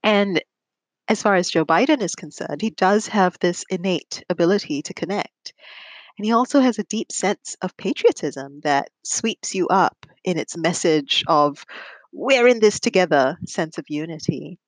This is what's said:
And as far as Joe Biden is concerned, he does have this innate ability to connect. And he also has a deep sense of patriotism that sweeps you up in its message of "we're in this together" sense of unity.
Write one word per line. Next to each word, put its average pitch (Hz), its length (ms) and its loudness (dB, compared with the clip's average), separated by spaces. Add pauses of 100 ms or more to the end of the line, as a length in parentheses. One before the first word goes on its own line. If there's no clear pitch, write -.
And 202 380 2 (680)
as 220 120 0
far 202 140 4
as 180 140 2
Joe 165 140 0
Biden 240 380 2
is 175 140 -4
concerned, - 460 -10
he 220 80 -2
does 208 380 0
have 185 320 2
this 180 300 -2
innate 180 600 -4
ability 170 520 0
to - 120 -12
connect. - 600 -8 (640)
And 202 80 -8
he 226 80 2
also 247 260 2
has 254 180 2
a 208 60 -6
deep - 300 -6
sense - 480 -4
of - 160 -8
patriotism 143 840 -2
that 143 260 0 (140)
sweeps - 520 -6
you 185 140 0
up 185 360 2 (200)
in 175 120 -2
its - 200 -8
message 160 720 0
of 147 380 2 (460)
"we're 247 360 2
in 240 120 4
this 214 220 4
together" 151 640 2
sense 160 320 -6
of 156 100 -12
unity. 156 800 -6